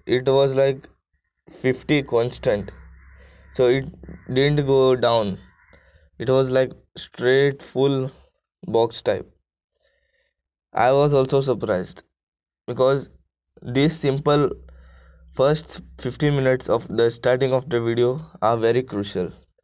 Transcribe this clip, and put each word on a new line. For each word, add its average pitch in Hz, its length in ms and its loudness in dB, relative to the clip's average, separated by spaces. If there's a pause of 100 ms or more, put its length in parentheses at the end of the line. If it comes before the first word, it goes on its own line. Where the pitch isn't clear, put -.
it 127 200 0
was 135 280 2
like 135 340 0 (640)
fifty 131 520 -2
constant. 120 680 -2 (800)
So 127 140 2
it 135 180 2 (480)
didn't 143 340 0
go 131 300 4
down. 113 420 0 (800)
It 117 120 -2
was 131 180 2
like 127 240 0 (240)
straight 135 680 0
full 135 480 -2 (560)
box 113 340 0
type. - 260 -4 (1500)
I 123 180 2
was 143 220 2
also 139 260 2
surprised 107 640 -4 (640)
because 127 420 0 (540)
this 135 360 0
simple 143 520 0 (840)
first 151 480 -2 (180)
fifteen 143 380 -2
minutes 131 320 0
of 117 260 -2
the 117 160 2
starting 127 440 0
of 127 160 -2
the 120 100 0
video 120 400 0 (220)
are 113 160 2
very 117 240 2
crucial 98 500 -6 (320)